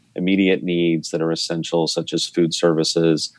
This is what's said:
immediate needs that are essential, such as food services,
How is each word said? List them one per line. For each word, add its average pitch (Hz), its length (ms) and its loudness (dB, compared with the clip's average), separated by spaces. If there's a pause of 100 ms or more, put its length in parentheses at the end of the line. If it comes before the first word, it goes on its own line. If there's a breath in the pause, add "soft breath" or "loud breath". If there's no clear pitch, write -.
(160)
immediate 95 460 2
needs 85 500 0
that 82 100 -2
are 82 100 0
essential, 82 560 -2
such 80 240 -4
as 82 140 -2
food 82 280 0
services, 82 840 2